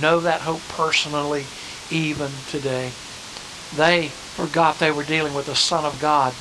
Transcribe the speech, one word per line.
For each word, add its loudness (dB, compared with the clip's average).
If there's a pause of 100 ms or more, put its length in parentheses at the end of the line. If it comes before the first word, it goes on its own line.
know 6
that 0
hope -2
personally 0 (440)
even 0 (200)
today. -2 (840)
They 4 (280)
forgot 4
they 4
were -2
dealing 0
with -2
the -4
Son 2
of -4
God 4